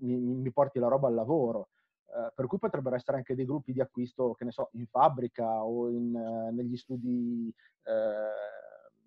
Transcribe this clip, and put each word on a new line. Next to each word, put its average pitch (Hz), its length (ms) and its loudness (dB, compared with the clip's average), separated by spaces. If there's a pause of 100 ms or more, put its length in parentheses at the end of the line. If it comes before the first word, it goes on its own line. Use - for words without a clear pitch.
mi, 123 160 0
mi 127 340 0
porti 139 260 4
la 120 100 4
roba 135 200 4
al 117 80 4
lavoro, 117 540 0 (360)
eh, 117 300 -6
per 131 100 -2
cui 185 140 -2
potrebbero 139 360 0
essere 131 220 0
anche 131 160 -2
dei 127 120 -2
gruppi 139 280 -2
di 131 80 0
acquisto, 123 540 -2
che 120 100 -8
ne 117 60 -4
so, 123 220 -4
in 120 120 -8
fabbrica 120 800 2
o 120 240 0
in, 120 260 0
eh, 113 360 -2
negli 120 260 -2
studi, 120 760 -2 (340)
eh, 107 1080 -4 (140)